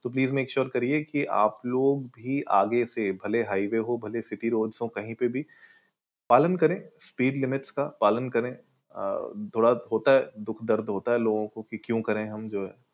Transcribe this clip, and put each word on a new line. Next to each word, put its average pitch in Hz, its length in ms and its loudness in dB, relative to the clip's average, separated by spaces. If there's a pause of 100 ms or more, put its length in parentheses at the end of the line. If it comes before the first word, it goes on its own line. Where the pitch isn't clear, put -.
तो 120 80 -4
प्लीज 131 200 0
मेक 135 200 -2
श्योर 131 180 0
करिए 131 340 0
कि 147 220 -2
आप 104 420 2
लोग 135 400 0
भी 123 360 -6
आगे 107 440 2
से, 107 260 -2
भले 104 300 -2
हाईवे 104 360 -2
हो, 120 200 -2
भले 113 240 -6
सिटी 113 260 -6
रोड्स 110 320 -2
हो, 117 80 -4
कहीं 110 260 -8
पे 123 140 0
भी 131 180 -4 (840)
पालन 160 280 6
करें, 170 320 2 (120)
स्पीड 135 360 -2
लिमिट्स 135 340 -2
का - 300 -6
पालन 113 280 2
करें। 123 240 -2 (420)
अ, 98 380 -4 (240)
थोड़ा 113 140 6 (220)
होता 113 200 4
है, 131 260 4
दुख 110 260 -8
दर्द 110 240 0
होता 101 240 -2
है 120 60 2
लोगों 107 300 0
को 113 140 -12
कि - 140 -12
क्यों 113 260 -2
करें 107 260 -2
हम 110 200 -10
जो 101 140 -4
है 95 100 -8 (220)